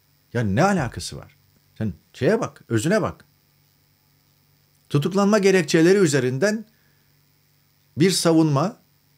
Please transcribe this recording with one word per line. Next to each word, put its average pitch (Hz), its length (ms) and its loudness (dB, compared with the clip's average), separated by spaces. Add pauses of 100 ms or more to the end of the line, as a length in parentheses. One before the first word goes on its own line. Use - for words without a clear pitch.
(340)
ya 120 100 -2
ne 104 200 0
alakası 151 540 -4
var? - 200 -20 (400)
Sen 110 160 -4 (200)
şeye 196 260 0
bak, - 300 -12
özüne 156 320 0
bak. 95 240 -8 (1600)
Tutuklanma 196 500 0
gerekçeleri 185 580 2
üzerinden 147 680 0 (1300)
bir 180 140 2
savunma, 160 680 0 (360)